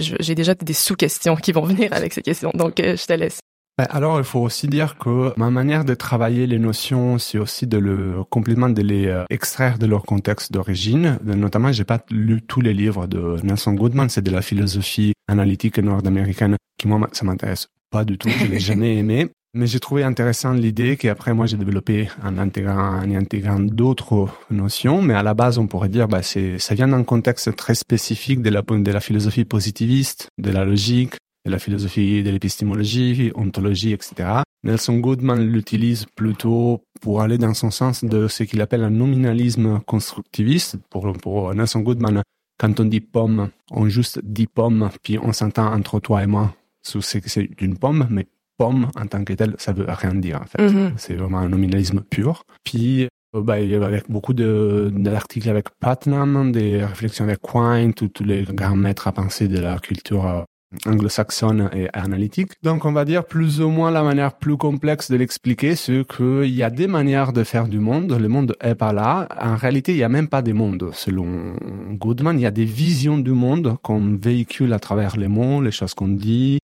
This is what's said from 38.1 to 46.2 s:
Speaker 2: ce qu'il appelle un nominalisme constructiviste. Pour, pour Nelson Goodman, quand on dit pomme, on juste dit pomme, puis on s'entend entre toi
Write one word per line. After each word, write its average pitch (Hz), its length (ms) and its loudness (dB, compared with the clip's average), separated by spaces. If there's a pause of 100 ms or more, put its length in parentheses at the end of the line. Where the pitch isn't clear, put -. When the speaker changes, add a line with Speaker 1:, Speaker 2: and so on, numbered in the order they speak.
Speaker 2:
ce - 140 -4
qu'il 107 180 -2
appelle 113 220 0
un 107 80 0
nominalisme 117 920 2
constructiviste. 110 920 -2 (120)
Pour, 98 280 -4
pour 95 360 -4
Nelson 110 280 0
Goodman, 110 400 2 (360)
quand 107 220 2
on 110 60 4
dit 107 160 2
pomme, 110 480 0 (200)
on 107 200 0
juste 117 340 -2
dit 107 240 -2
pomme, 110 440 2 (120)
puis 107 160 -2
on 110 140 -2
s'entend 107 400 0
entre 104 260 -2
toi 101 240 0